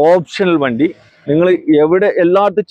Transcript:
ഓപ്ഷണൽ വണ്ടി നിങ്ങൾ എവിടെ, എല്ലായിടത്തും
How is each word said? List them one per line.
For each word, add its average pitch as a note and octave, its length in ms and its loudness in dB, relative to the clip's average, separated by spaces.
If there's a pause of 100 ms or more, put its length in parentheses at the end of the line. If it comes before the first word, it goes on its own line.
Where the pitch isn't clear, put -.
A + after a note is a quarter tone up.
ഓപ്ഷണൽ F3+ 480 0
വണ്ടി C#3 380 -2 (340)
നിങ്ങൾ E3 220 0 (320)
എവിടെ, F#3+ 260 0 (140)
എല്ലായിടത്തും F#3+ 480 0